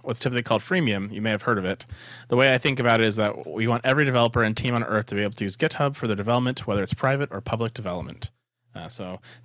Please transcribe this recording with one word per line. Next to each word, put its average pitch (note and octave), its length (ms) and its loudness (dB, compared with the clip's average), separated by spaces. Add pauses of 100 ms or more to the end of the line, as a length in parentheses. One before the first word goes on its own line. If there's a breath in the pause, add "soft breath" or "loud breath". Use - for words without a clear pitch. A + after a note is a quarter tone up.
what's A#2+ 180 -6
typically B2 240 0
called A2 200 2
freemium. G#2+ 500 0
You G2+ 80 -6
may A2 80 0
have G#2 140 -2
heard A2+ 160 2
of F2+ 60 -4
it. G2 200 -4 (420 loud breath)
The B2 80 0
way C3 180 6
I B2+ 40 4
think C3 220 0
about A#2 200 4
it A2+ 60 4
is G#2+ 120 2
that G#2 300 -2
we G#2+ 200 -2
want A#2+ 180 0
every C3+ 180 4
developer A#2+ 400 4
and A2 140 0
team A#2+ 180 0
on A#2 80 0
earth G#2+ 220 0
to G2+ 100 -6
be G2+ 60 0
able G#2 140 -2
to G#2 100 -4
use F#2+ 100 -4
GitHub C#3+ 400 0
for B2 120 -6
their G#2 100 0
development, B2 500 0
whether G2+ 160 0
it's - 120 -2
private C#3 360 0
or G2 80 -8
public A2+ 340 -4
development." F2 580 -8 (440)
Uh, E2 140 -12
so F#2 320 -8 (240 loud breath)